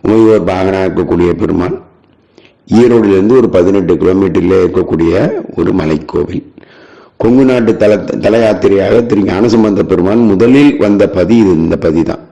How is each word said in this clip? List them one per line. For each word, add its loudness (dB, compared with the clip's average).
உமையோர் 2
பாகனாக -2
இருக்கக்கூடிய -2
பெருமான். -4
ஈரோடிலிருந்து 4
ஒரு 2
பதினெட்டு 0
கிலோமீட்டரிலே 0
இருக்கக்கூடிய -2
ஒரு -2
மலைக்கோவில். -4
கொங்கு 2
நாட்டு 0
தல-, -2
தல 0
யாத்திரையாக 0
திரு 0
ஞானசம்பந்த 0
பெருமான் 0
முதலில் 2
வந்த 0
பதி 0
இது, 4
இந்த 0
பதி -2
தான். -6